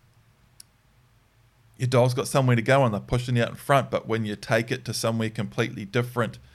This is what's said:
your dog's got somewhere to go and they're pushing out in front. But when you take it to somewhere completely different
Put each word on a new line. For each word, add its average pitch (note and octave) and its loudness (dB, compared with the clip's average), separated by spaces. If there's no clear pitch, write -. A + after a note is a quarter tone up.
your B2+ -2
dog's B2 4
got B2+ -2
somewhere B2+ 4
to A#2 4
go C3 4
and A2+ 2
they're G2 -4
pushing B2 -2
out A#2 0
in - -12
front. C3+ 0
But - -4
when A2+ -2
you G#2 -4
take A#2 -2
it B2 -4
to A2+ -6
somewhere A2+ -2
completely A#2+ -4
different B2 -4